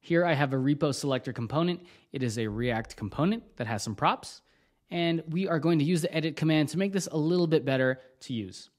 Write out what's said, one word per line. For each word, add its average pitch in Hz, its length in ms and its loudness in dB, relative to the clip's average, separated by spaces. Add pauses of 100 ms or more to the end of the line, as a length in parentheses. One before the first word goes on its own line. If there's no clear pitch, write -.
Here 170 260 2
I 170 60 4
have 139 200 2
a 135 40 0
repo 143 360 2
selector 131 400 -2
component. 160 540 -2 (240)
It 131 140 -4
is 113 120 -2
a 110 120 -2
React 113 480 -4
component 170 480 -2 (140)
that 117 100 -6
has 113 160 -4
some 110 100 -4
props, - 480 -2 (480)
and 170 380 0
we 180 180 -2
are 165 140 0
going 165 180 4
to 143 60 4
use 160 180 2
the 175 100 -2
edit 156 220 -2
command 156 360 2
to 156 80 -4
make 196 140 0
this 190 200 -2
a 156 40 -2
little 170 300 2
bit 156 180 2
better 131 360 2 (220)
to - 100 -10
use. 101 460 -8